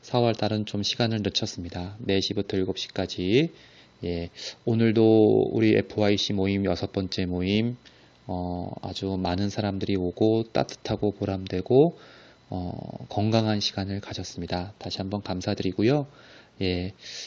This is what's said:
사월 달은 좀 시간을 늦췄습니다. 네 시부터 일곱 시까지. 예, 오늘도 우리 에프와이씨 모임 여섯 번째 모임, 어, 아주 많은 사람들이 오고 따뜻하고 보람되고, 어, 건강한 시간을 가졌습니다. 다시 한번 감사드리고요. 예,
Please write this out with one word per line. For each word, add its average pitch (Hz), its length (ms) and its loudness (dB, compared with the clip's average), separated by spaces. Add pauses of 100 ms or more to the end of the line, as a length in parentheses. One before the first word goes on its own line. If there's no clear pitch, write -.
사월 120 320 2
달은 107 320 -2
좀 104 160 -4
시간을 113 400 0
늦췄습니다. 92 800 -6
네 98 220 2
시부터 98 360 -2
일곱 95 220 -2
시까지. 98 720 0 (520)
예, 85 280 -4 (340)
오늘도 110 880 6
우리 110 240 4
에프와이씨 104 580 2
모임 98 320 0
여섯 92 260 -2
번째 95 360 -2
모임, 101 500 0 (480)
어, 90 460 -6 (100)
아주 95 360 -4
많은 92 320 0
사람들이 101 460 -2
오고 110 580 2
따뜻하고 - 580 -2
보람되고, 98 880 2 (540)
어, - 560 -8
건강한 107 500 2
시간을 98 420 -4
가졌습니다. 90 760 -8
다시 - 200 -10
한번 101 240 -4
감사드리고요. 101 840 0 (540)
예, 90 320 -2 (340)